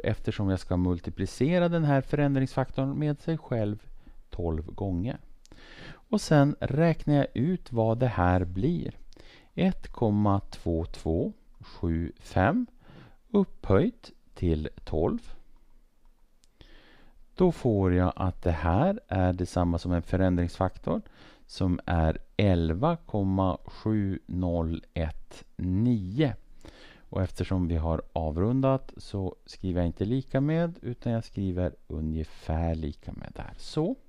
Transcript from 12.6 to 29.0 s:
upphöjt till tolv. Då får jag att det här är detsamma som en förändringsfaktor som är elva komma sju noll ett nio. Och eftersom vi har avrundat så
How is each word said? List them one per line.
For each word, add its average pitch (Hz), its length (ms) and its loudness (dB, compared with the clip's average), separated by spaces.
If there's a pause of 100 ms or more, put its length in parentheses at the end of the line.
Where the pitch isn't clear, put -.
upphöjt 185 800 2 (220)
till 78 360 0 (140)
tolv. 110 500 -2 (2000)
Då 180 160 6
får 98 420 2
jag 90 220 4
att - 260 -2
det 87 100 2
här 92 560 2
är 92 260 2
detsamma 87 440 0
som 90 140 -4
en 85 100 2
förändringsfaktor 92 1000 0 (440)
som 90 400 0
är 80 320 2 (200)
elva 95 580 2
komma 98 720 0
sju 104 600 -2
noll 85 580 -2 (100)
ett - 520 -6 (100)
nio. 107 800 0 (720)
Och 92 120 -2
eftersom 92 460 -2
vi 82 80 0
har 80 260 0 (120)
avrundat 113 840 0
så - 380 -6 (100)